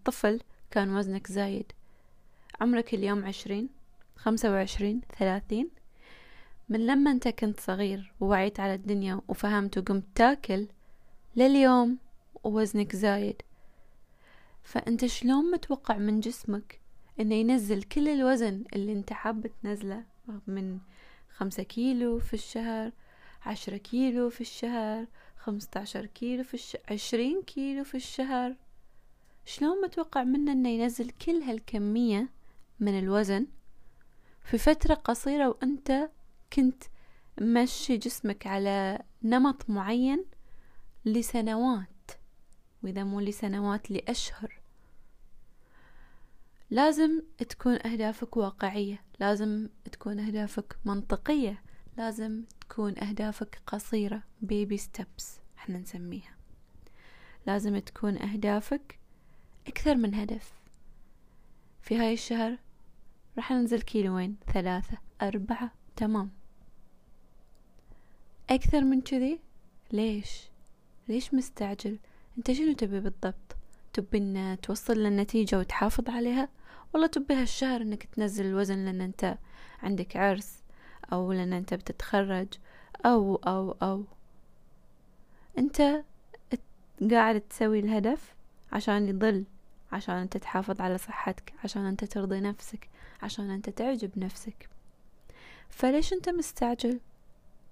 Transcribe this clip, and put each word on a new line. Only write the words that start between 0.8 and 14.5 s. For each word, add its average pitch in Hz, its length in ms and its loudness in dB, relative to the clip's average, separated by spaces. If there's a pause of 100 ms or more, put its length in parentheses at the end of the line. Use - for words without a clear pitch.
وزنك 196 300 -2
زايد. 202 460 -4 (880)
عمرك 233 340 4
اليوم 202 300 0
عشرين، 202 440 -4 (480)
خمسة 226 340 2
وعشرين، 202 500 2 (180)
ثلاثين. 202 520 0 (1000)
من 226 180 2
لما 277 240 6
أنت 254 180 4
كنت 214 320 0
صغير 196 600 -2
ووعيت 196 400 4
على 196 140 0
الدنيا 196 540 -2
وفهمت 202 500 2
وقمت 190 260 0 (100)
تاكل 226 540 4 (680)
لليوم 254 640 8 (460)
ووزنك 208 520 2
زايد، 202 460 2 (1200)